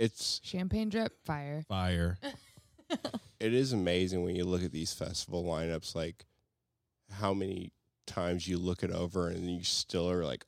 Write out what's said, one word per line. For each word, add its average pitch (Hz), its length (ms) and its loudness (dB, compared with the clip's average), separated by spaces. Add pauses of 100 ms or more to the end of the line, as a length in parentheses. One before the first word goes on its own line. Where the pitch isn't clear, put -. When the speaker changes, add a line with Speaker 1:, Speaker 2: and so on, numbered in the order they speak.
Speaker 1:
It's - 420 0
Speaker 2:
Champagne 196 460 0
Drip, 220 240 0 (120)
fire. 147 440 -4
Speaker 3:
Fire. 90 540 2
<laughs> 277 60 -6 (1120)
Speaker 1:
It 110 120 2
is 131 220 4
amazing 90 500 4
when 90 120 0
you 90 80 2
look 90 180 2
at 85 100 0
these 80 220 -4
festival - 500 -4
lineups, 82 520 -2
like, 82 280 -6 (840)
how 98 240 2
many 95 360 -4 (360)
times 90 420 0
you 90 100 2
look 90 260 0
it 90 80 0
over 87 360 0
and 87 220 -2
you 87 140 -2
still - 440 0
are 90 160 2
like, 67 240 -4